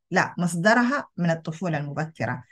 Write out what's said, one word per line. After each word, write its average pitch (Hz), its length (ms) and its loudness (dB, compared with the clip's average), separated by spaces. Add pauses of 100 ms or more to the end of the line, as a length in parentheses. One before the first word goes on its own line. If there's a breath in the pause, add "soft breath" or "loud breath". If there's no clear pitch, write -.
(120)
لا، 175 260 2
مصدرها 214 720 2 (100)
من 170 120 0
الطفولة 165 480 -4
المبكرة. 143 760 -4